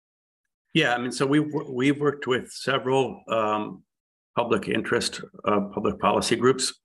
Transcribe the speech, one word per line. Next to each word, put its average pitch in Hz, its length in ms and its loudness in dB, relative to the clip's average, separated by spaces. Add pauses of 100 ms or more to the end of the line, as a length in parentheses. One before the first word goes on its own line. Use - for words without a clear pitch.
(720)
Yeah, 143 200 4
I 120 60 0
mean, 123 120 -4
so 139 140 0
we've, 151 260 2 (160)
we've 139 320 0
worked 143 280 -2
with 120 240 -2
several, 127 760 -2
um, 107 560 -2 (540)
public 117 320 0
interest, 113 520 -2 (240)
uh, 104 160 4 (120)
public 104 260 -2
policy 104 380 2
groups 127 360 2 (120)